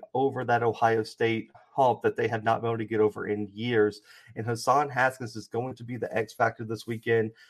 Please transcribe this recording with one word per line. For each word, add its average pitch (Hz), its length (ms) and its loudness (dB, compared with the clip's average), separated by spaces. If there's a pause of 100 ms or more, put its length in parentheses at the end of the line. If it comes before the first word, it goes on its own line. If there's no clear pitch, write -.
(140)
over 127 320 0
that 120 180 2
Ohio 113 400 2
State 113 480 -2 (240)
hump 127 260 2
that 110 140 0
they 117 120 -2
have 110 160 -4
not 113 180 2
been 117 100 -2
able 113 80 -2
to 107 60 -4
get 107 140 -2
over 104 280 2
in 104 260 -2
years. 107 480 2 (340)
And 113 120 -6
Hassan 131 420 2
Haskins 127 460 0
is 107 120 -12
going 123 280 -6
to 123 80 -16
be 120 120 -10
the 110 220 -6
X 110 160 -4
factor 117 300 0
this 110 240 -8
weekend. 113 440 0 (180)